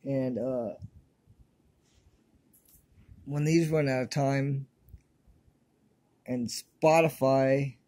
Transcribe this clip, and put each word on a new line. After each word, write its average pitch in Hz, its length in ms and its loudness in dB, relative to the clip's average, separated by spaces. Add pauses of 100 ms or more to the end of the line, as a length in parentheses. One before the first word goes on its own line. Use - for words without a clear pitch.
and, 131 340 -2
uh, 120 360 -4 (2500)
when 147 180 -4
these 160 260 4
run 151 200 2
out 131 120 0
of 123 80 -6
time, 139 560 -2 (1600)
and 123 220 -6
Spotify 135 1300 2 (120)